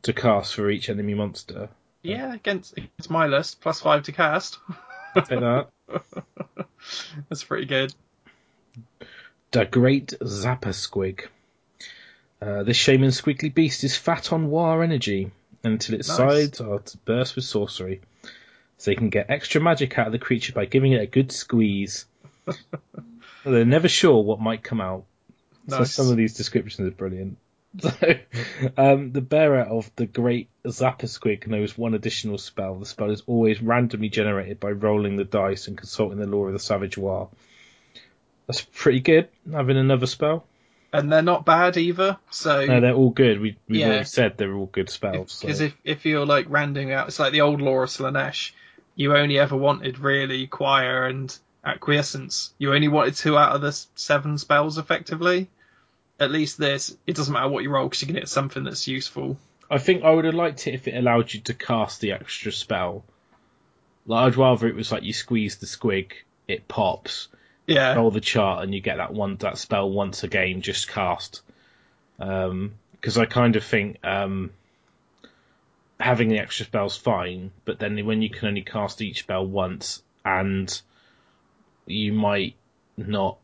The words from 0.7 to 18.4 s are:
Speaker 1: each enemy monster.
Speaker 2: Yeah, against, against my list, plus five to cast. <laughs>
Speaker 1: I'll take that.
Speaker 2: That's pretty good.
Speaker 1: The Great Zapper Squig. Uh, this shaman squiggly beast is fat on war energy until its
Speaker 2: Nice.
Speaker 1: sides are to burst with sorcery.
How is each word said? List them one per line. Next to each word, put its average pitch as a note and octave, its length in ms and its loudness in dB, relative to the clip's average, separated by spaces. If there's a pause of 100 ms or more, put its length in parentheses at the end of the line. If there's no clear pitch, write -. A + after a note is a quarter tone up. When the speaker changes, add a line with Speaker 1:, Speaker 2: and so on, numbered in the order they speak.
Speaker 1:
each - 180 -4
enemy G#2 240 -4
monster. G2+ 560 -8 (320)
Speaker 2:
Yeah, A#3+ 320 -8
against, G3+ 440 -6
against - 340 -14
my D#3+ 160 2
list, C#3+ 340 -2
plus D#3+ 200 -4
five D3 220 2
to D3 80 -12
cast. D#3 460 0 (300)
<laughs> - 280 -12
Speaker 1:
I'll F3+ 60 4
take B2+ 200 -2
that. B2 260 0 (1600)
Speaker 2:
That's D3 140 -10
pretty - 220 -6
good. C3+ 280 -2 (1600)
Speaker 1:
The A2+ 140 4
Great C3 420 4 (140)
Zapper G2+ 520 -4
Squig. - 540 -6 (1120)
Uh, G2+ 220 -4
this A#2+ 140 2
shaman C3+ 340 6
squiggly C#3+ 420 -2
beast D#3 300 2
is C3+ 120 -2
fat - 380 -2
on D#3+ 160 0
war D#3+ 340 2
energy G#2 480 -2 (320)
until A2 320 0
its - 140 -6
Speaker 2:
Nice. - 80 -2
Speaker 1:
sides C#3+ 440 2
are G#2 180 -4
to - 200 -16
burst A#2+ 360 -2
with B2+ 100 -6
sorcery. F#2+ 560 -6 (760)